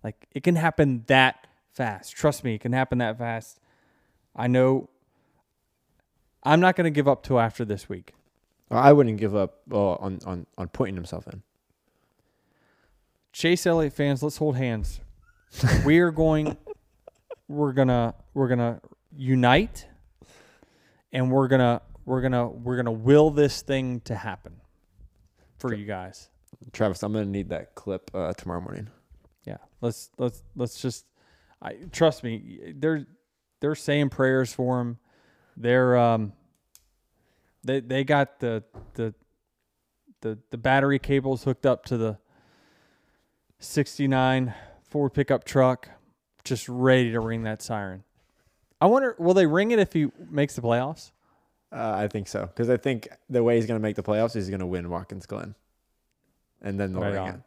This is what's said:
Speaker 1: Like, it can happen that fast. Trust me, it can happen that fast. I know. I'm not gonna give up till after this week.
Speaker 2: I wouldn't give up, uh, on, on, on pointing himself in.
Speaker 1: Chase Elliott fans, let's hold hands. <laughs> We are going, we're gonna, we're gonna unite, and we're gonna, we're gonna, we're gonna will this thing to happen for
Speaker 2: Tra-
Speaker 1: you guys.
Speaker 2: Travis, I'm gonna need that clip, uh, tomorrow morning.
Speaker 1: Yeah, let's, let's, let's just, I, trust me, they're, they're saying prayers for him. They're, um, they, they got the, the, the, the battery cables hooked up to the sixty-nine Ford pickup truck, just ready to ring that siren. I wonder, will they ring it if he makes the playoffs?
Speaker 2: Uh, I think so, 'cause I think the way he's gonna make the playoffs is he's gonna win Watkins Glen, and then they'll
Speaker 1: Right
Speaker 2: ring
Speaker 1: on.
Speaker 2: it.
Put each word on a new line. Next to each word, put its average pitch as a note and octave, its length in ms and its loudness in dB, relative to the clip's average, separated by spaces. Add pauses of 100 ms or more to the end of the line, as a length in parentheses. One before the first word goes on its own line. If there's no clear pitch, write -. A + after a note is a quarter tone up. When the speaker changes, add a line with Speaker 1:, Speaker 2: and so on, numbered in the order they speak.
Speaker 1:
Like, - 280 -12
it C#3 120 -10
can F3 120 2
happen D3+ 520 2
that C3 400 4 (240)
fast. A2 440 -8
Trust - 280 0
me, A#2+ 120 -2
it G#2 60 -10
can A#2+ 120 -4
happen C3 260 0
that A2+ 180 -2
fast. A#2 420 -8 (760)
I A#2 120 -2
know. B2+ 420 2 (1600)
I'm D3+ 140 6
not F#3 160 4
gonna E3+ 140 0
give C#3+ 180 2
up C3+ 160 2
till B2+ 160 2
after A2+ 240 -2
this G#2 240 -6
week. F#2 260 -12 (560)
Speaker 2:
I C3 220 8
wouldn't B2 260 6
give G#2 180 -2
up, G2 260 -2 (100)
uh, G2+ 220 2
on, F#2+ 320 -8
on, F2+ 220 -8 (100)
on F#2 100 -8
pointing G2 280 -6
himself E2+ 320 -12
in. G2 160 -18 (1900)
Speaker 1:
Chase F3 340 0
Elliott E3 280 2
fans, C#3+ 300 0
let's D3 140 -6
hold D3+ 200 0
hands. A#2+ 420 -4 (520)
<laughs> - 340 2
We D#3 140 6
are F3 100 4
going, D#3 480 0 (880)
we're D3 260 -2
gonna, B2 420 2 (180)
we're C3+ 140 0
gonna A#2+ 340 -2 (340)
unite, C3 720 2 (1200)
and B2+ 200 0
we're C3+ 160 4
gonna, B2+ 340 4 (220)
we're B2+ 180 -2
gonna, B2 260 0
we're B2 300 -6
gonna A#2+ 140 -2
will C3+ 380 6
this D3 320 2
thing C3 400 -4
to A2+ 140 -8
happen F#2 440 -12 (1000)
for B2+ 100 -6
Speaker 2:
Tra- A2 80 -4
Speaker 1:
you G2+ 80 -12
guys. F#2+ 440 -12 (420)
Speaker 2:
Travis, G2 320 -2
I'm G#2 100 -6
gonna G#2+ 120 -2
need G2 240 -6
that - 260 -10
clip, - 380 -10
uh, F2 200 -6
tomorrow F2 280 -10
morning. G2+ 280 -14 (560)
Speaker 1:
Yeah, - 120 -14 (240)
let's, - 360 -8
let's, A#2+ 260 -6 (120)
let's B2 260 -8
just, - 240 -8 (560)
I, - 140 -14 (160)
trust D#3+ 320 0
me, A2+ 520 -10
they're, D3 300 -2 (540)
they're D3+ 160 -2
saying D3 340 0
prayers C3 420 2
for B2 300 -2
him. A#2+ 160 -6 (580)
They're, B2 400 4
um, A2+ 380 2 (1300)
they, C3+ 160 -2
they C3 240 -2
got C#3 360 0
the, A2+ 240 -4 (320)
the, F2+ 180 -6 (1080)
the, A2 180 -8 (100)
the - 80 -12
battery C3+ 420 2
cables C3+ 440 -2
hooked C3+ 220 -4
up B2 200 2
to B2+ 120 -4
the A2 200 -2 (1400)
sixty-nine C3 920 0 (280)
Ford C#3+ 320 -2
pickup C#3+ 300 0
truck, B2+ 460 2 (540)
just A#2+ 240 -6
ready B2+ 440 4
to A#2 80 -2
ring A2+ 240 -4
that A2 180 -6
siren. G2+ 420 -8 (800)
I E3+ 60 4
wonder, B3 300 2
will E3+ 160 2
they F#3+ 120 6
ring F#3 260 2
it A#3 80 4
if F#3+ 140 0
he D3+ 140 0 (220)
makes D3 260 -2
the B2+ 60 -8
playoffs? A#2+ 500 -2 (600)
Speaker 2:
Uh, A2+ 240 -6
I G#2 120 -2
think G2+ 200 -6
so, G2+ 200 -8
'cause A#2 220 -4
I B2 80 4
think B2 300 -4 (220)
the B2 140 0
way A#2 120 4
he's A#2 100 2
gonna A2+ 140 -4
make G#2+ 160 -2
the G2+ 80 -6
playoffs A2 320 0
is G2 120 -4
he's - 20 -8
gonna F#2+ 180 -6
win F2 220 -6
Watkins F#2 360 -10
Glen, G2+ 300 -12 (1080)
and G2 180 -6
then F#2+ 140 -4
they'll F#2 80 -6
Speaker 1:
Right G2 120 -4
Speaker 2:
ring F#2+ 80 -4
Speaker 1:
on. F#2 140 -8
Speaker 2:
it. C3 120 -18